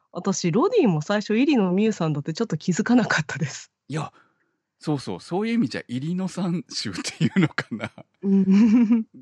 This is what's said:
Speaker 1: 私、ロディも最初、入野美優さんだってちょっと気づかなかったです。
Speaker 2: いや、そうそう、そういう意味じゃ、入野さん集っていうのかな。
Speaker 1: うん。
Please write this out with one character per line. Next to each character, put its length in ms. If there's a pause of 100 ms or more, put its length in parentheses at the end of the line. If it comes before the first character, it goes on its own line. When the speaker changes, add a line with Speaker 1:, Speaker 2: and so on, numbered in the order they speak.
(120)
Speaker 1:
私、 400
ロ 180
デ 140
ィ 40
も 140
最 200
初、 160
入 200
野 160
美 100
優 80
さ 160
ん 60
だ 80
っ 20
て 100
ち 80
ょ 40
っ 20
と 100
気 140
づ 120
か 120
な 100
か 160
っ 60
た 100
で 80
す。 260 (160)
Speaker 2:
い 60
や、 200 (680)
そ 160
う 40
そ 160
う、 40
そ 220
う 60
い 40
う 40
意 20
味 120
じ 100
ゃ、 80
入 280
野 120
さ 200
ん 220
集 220
っ 20
て 320
い 100
う 40
の 100
か 220
な。 200 (300)
Speaker 1:
う 140
ん。 720 (140)